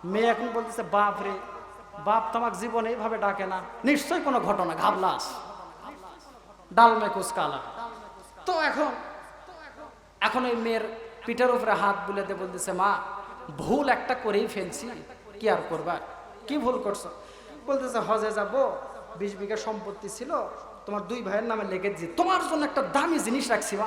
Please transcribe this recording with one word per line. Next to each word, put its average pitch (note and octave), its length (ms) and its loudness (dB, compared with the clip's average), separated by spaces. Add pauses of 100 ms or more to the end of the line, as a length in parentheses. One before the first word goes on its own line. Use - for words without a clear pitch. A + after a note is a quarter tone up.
মেয়ে G#3+ 220 2
এখন A#3 260 2
বলতেছে, A3+ 300 -4
"বাপ G3+ 400 4
রে, G3 80 -2 (720)
বাপ A3 180 6 (100)
তো A#3 60 2
আমাকে A3 180 0
জীবনে A3+ 320 0
এইভাবে A3 280 0
ডাকে G3 280 2
না, F#3 160 -4 (220)
নিশ্চয়ই D4 380 4
কোনো C4 180 2
ঘটনা, F3+ 360 2
ঘাবলাস, F#3 540 2 (1400)
ডালমে A3 360 8
কুচকালা।" D3+ 500 0 (880)
তো E4+ 160 2
এখন, D4 260 2 (1300)
এখন B3 240 2
ওই A#3+ 100 2
মেয়ের A3+ 420 -2 (280)
পিঠের B3 260 4
উপরে A3 200 2
হাত G3 240 4 (120)
বুলে G3 160 -2
দিয়ে F#3 160 -4
বলতেছে, F#3 320 -4
"মা, F3+ 260 4 (600)
ভুল C4+ 320 2
একটা B3 240 2
করেই A3 340 2
ফেলছি, G3 420 -6 (500)
কি G#3+ 100 2
আর F3+ 80 4 (120)
করবা? D#3 260 -2 (520)
কি D4 100 -2
ভুল A#3+ 260 0
করছো?" G3+ 260 -4 (640)
বলতেছে, B3+ 280 0
"হজে G#3+ 320 2
যাব, G#3+ 400 2 (440)
বিশ G3 200 -4
বিঘা G3+ 200 -4
সম্পত্তি G3+ 540 -6
ছিল, B3+ 380 -4 (380)
তোমার G3+ 220 -4
দুই A#3+ 140 -4
ভাইয়ের G3+ 220 0
নামে A3 200 0
লিখে F#3+ 260 -2
দিয়েছি, E3 180 -4 (100)
তোমার F4+ 220 4 (100)
জন্য D4+ 160 2
একটা - 160 2 (120)
দামি D#4 260 4
জিনিস A#3 300 0
রাখছি G#3 280 2
বা।" G#3+ 100 2